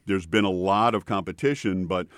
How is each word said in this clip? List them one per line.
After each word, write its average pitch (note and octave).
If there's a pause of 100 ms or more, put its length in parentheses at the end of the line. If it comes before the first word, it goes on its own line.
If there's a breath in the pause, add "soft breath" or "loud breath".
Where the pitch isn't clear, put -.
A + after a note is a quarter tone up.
there's F#2+
been G2+
a G2
lot G2
of F#2+
competition. F#2+
But, F2+